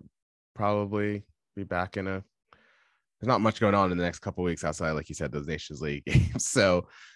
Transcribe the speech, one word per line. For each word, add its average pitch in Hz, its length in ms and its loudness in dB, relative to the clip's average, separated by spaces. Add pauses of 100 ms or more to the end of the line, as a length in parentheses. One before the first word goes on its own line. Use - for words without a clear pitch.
(540)
probably 104 720 -2 (320)
be 101 80 -8
back 90 320 -4
in 95 100 -4
a, 95 160 -4 (1000)
there's 110 80 -2
not 117 120 4
much 110 200 2
going 101 140 6
on 95 180 4
in 87 60 0
the 87 60 0
next 87 160 -2
couple 92 240 -6
weeks 85 200 -2
outside, 80 280 -2
like 76 160 -4
you 78 60 -12
said, 71 180 -6
those 71 140 -6
Nations 76 340 -8
League 71 240 -6
<laughs> - 20 -8
games. - 400 2
So, 92 420 2 (280)